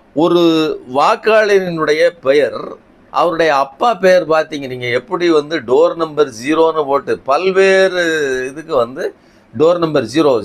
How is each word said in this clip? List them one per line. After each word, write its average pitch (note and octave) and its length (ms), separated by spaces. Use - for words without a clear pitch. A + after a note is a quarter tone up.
ஒரு E3+ 280
வாக்காளரினுடைய F3+ 1120
பெயர், B2+ 400
அவருடைய D#3+ 460
அப்பா C#3 380
பெயர் F#3 340
பார்த்தீங்க, D#3 380
நீங்க B2 200
எப்படி E3+ 440
வந்து D3+ 300
டோர் C#3+ 340
நம்பர் D3+ 340
ஜீரோன்னு D#3 560
போட்டு C3+ 340
பல்வேறு F#3+ 880
இதுக்கு D#3 260
வந்து C3+ 380
டோர் E3+ 200
நம்பர் D3+ 260
ஜீரோ, C3+ 280